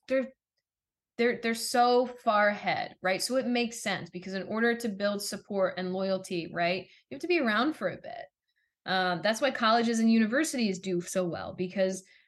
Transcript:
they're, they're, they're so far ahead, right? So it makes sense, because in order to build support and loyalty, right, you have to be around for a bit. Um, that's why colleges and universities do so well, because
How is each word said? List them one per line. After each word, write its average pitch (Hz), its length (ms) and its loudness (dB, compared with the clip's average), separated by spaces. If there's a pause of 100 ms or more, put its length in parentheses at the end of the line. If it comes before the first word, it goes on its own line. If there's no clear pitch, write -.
they're, 262 220 0 (880)
they're, 233 240 2
they're 226 140 -2
so 247 500 4 (180)
far 208 260 4
ahead, 196 520 -4
right? 190 200 0
So 240 160 -2
it 254 100 -2
makes 240 340 -2
sense, 185 300 -6
because 185 240 -10
in 185 80 -4
order 226 320 0
to 233 120 -6
build 202 340 -2
support 196 560 -2
and 185 140 -4
loyalty, 190 600 -2
right, 175 340 0 (220)
you 254 60 -12
have 277 60 -12
to 339 60 -8
be 349 120 2
around 247 340 2
for 190 160 -4
a - 80 -10
bit. - 280 -12 (640)
Um, 180 360 0
that's 220 180 0
why 277 80 2
colleges 233 500 2
and 226 120 4
universities 226 640 2
do 180 240 -2
so 185 240 -2
well, 160 320 -6
because 185 460 -2 (240)